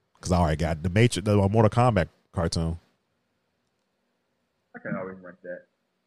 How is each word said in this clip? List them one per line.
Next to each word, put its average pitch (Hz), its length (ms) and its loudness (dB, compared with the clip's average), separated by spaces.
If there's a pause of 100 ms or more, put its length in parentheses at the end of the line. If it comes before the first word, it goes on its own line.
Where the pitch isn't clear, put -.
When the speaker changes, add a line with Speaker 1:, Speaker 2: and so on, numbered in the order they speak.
(200)
Speaker 1:
'cause 85 120 -4
I 87 60 4
already 78 180 2
got 80 260 -4
the 90 80 -2
Matrix, 104 340 2
the 104 120 2 (120)
Mortal 107 220 4
Kombat 113 380 2 (240)
cartoon. 85 460 -2 (2000)
Speaker 2:
I 240 60 -20
can - 160 -8
always 95 220 -10
rent 90 240 -20
that. 90 200 -14 (440)